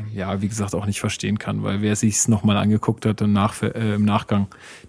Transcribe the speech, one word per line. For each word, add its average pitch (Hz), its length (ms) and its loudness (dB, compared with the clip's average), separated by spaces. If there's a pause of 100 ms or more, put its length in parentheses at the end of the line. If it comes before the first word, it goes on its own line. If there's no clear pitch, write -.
(140)
ja, 98 280 -4
wie 104 60 0
gesagt, 101 260 -4
auch 95 120 -2
nicht 101 160 -2
verstehen 104 360 -2
kann, 104 260 -4
weil 101 180 -2
wer 104 160 2
sich's - 320 2
noch 110 160 2
mal 107 100 6
angeguckt 104 500 2
hat 107 140 2
im 104 140 2
Nachf-, 101 300 2
äh, 110 320 -2
im 104 100 2
Nachgang, 104 420 0 (420)